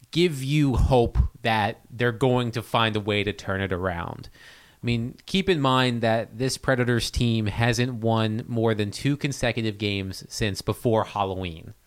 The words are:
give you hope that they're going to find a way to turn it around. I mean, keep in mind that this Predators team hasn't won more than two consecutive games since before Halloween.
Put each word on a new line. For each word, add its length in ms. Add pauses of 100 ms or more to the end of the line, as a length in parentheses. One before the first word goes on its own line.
(120)
give 320
you 320
hope 420 (260)
that 360 (120)
they're 200
going 400
to 120
find 320
a 40
way 240
to 80
turn 300
it 100
around. 560 (540)
I 40
mean, 300 (120)
keep 220
in 120
mind 400
that 360
this 200
Predators 540
team 340
hasn't 500
won 520
more 260
than 180
two 260
consecutive 600
games 520
since 340
before 400
Halloween. 720 (140)